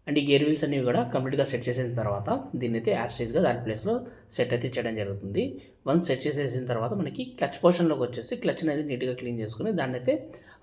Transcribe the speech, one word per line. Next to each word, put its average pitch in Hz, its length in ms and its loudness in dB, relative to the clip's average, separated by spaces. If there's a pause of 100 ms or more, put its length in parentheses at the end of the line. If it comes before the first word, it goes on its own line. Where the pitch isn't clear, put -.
And 147 100 2
ఈ 143 120 2
గేర్ 139 120 6
వీల్స్ 151 200 2
అనేవి 139 220 2
కూడా 123 180 4
కంప్లీట్గా 131 420 0
సెట్ 120 240 -2
చేసిన 120 260 -2
తర్వాత 110 480 0 (120)
దీన్ని 117 240 -2
అయితే 196 260 2
as 120 180 -6
it 113 60 -2
is-గా 151 120 2
దాని 120 220 2
ప్లేస్లో 202 380 -2 (300)
సెట్ 123 220 0
అయితే 117 140 0
చేయడం 117 280 -2
జరుగుతుంది. 101 680 -4 (260)
వన్స్ 165 200 4
సెట్ 131 200 0
చేసేసిన 131 380 -2
తర్వాత 113 280 0
మనకి 131 300 -2
క్లచ్ - 400 -2
పోర్షన్లోకి 170 380 6
వచ్చేసి 120 340 -4
క్లచ్ 165 280 -2
అనేది 151 200 0
నీట్‌గా 131 300 -2
క్లీన్ 123 260 -6
చేసుకుని 113 320 -4
దాన్ని 135 260 0
అయితే, 262 320 0 (340)